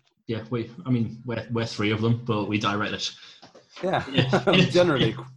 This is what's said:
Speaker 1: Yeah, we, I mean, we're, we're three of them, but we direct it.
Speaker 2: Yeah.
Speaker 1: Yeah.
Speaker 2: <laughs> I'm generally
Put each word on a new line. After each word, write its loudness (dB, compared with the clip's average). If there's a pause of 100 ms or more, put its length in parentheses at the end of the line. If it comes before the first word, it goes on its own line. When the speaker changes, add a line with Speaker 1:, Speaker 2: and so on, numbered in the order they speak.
(280)
Speaker 1:
Yeah, -4
we, -4 (160)
I 0
mean, -2
we're, -6
we're -2
three -2
of 0
them, 2
but -2
we 0
direct -2
it. -6 (720)
Speaker 2:
Yeah. 0
Speaker 1:
Yeah. 2
Speaker 2:
<laughs> -2
I'm 4 (100)
generally 4 (220)